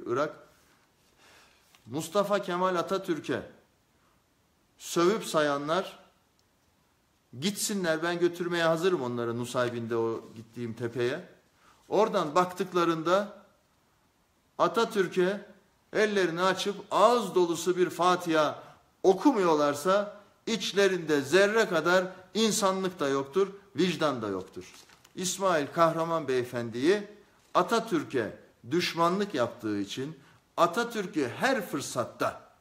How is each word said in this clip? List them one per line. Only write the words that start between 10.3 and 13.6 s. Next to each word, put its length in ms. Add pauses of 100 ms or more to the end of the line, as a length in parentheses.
gittiğim 380
tepeye. 520 (640)
Oradan 460
baktıklarında 1120 (1120)